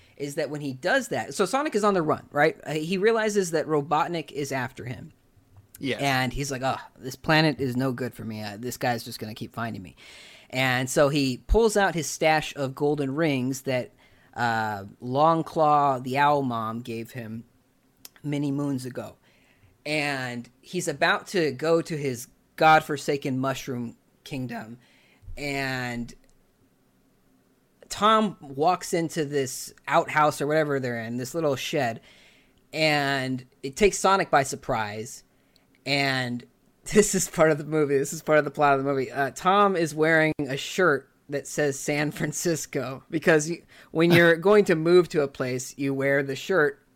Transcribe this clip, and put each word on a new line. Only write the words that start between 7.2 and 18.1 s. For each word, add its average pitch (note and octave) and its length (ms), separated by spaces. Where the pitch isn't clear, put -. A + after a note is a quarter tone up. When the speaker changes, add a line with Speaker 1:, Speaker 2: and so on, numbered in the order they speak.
Speaker 1:
is B2+ 160
no C3 180
good B2 200
for - 100
me. G#2+ 200
Uh, G#2 160
this A#2+ 180
guy's A#2+ 260
just - 160
gonna G#2+ 160
keep - 200
finding A2 280
me." - 140
And C3 400
so D3 180
he C#3 380
pulls A3 280
out F#3+ 200
his D#3+ 120
stash D#3 480
of C3+ 200
golden D3 400
rings C3+ 480
that, B2+ 300
uh, A2 500
Longclaw, D3 1000
the C3 160
Owl C#3+ 240
Mom, A2+ 380
gave A#2 320
him A2+ 320